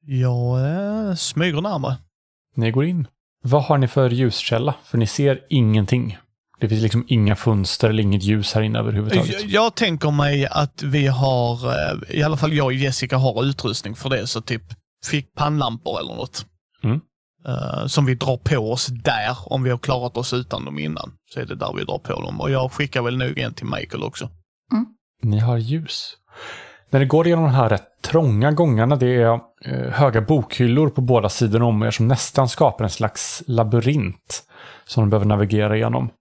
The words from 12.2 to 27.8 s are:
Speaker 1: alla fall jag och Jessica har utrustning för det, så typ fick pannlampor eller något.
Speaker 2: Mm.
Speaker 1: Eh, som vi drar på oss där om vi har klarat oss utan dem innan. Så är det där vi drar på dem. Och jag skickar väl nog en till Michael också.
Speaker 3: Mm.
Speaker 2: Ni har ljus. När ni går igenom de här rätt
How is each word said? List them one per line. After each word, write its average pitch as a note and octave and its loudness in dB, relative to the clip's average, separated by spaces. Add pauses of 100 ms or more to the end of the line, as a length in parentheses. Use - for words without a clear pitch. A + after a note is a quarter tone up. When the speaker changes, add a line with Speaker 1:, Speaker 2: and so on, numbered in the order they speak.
Speaker 1:
alla D#3 0
fall D#3 0
jag D3 2
och B2+ -2
Jessica C3 -2
har B2+ 0
utrustning A2+ -4
för - -8
det, A2 -4
så A2+ -6
typ A2+ -8 (420)
fick - -6
pannlampor C3 -4
eller - -10
något. - -10 (380)
Speaker 2:
Mm. B2 -2 (460)
Speaker 1:
Eh, - -6
som C#3 0
vi C3 0
drar B2+ -4
på A2+ -2
oss B2+ -4
där A#2+ -4
om C3 -2
vi B2+ 0
har B2 -2
klarat B2 -4
oss B2 -4
utan B2 -6
dem C#2+ -10
innan. D2+ -8 (220)
Så - -10
är - -6
det - -10
där - -8
vi G1+ -6
drar - -6
på - -8
dem. G1+ -8
Och C#3+ -2
jag C3 0
skickar C3+ -4
väl A#2+ -2
nog B2+ -4
en A#2+ -6
till - -12
Michael - -8
också. - -10 (420)
Speaker 3:
Mm. A3+ 0 (360)
Speaker 2:
Ni G#2+ 0
har A#2 0
ljus. C#3+ -6 (760)
När C3+ 4
ni C#3 4
går D#3 4
igenom E3 4
de C3+ 2
här B2 4
rätt - -2